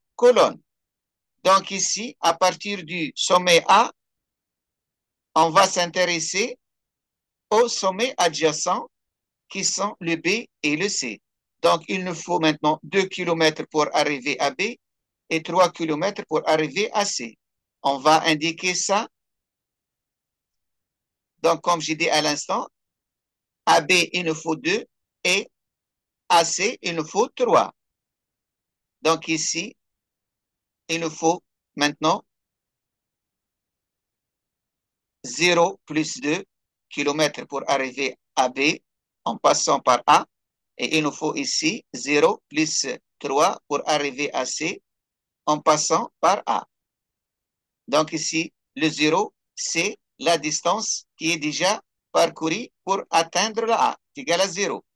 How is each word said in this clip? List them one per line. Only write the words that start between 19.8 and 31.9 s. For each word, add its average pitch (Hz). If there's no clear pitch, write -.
Donc, 160
comme 175
j'ai 156
dit 160
à 151
l'instant, 156
à 165
B, 151
il 180
nous 156
faut 160
deux 185
et 185
à 170
C, -
il 170
nous 156
faut 208
trois. 165
Donc 156
ici, -
il 165
nous 165
faut 165
maintenant 156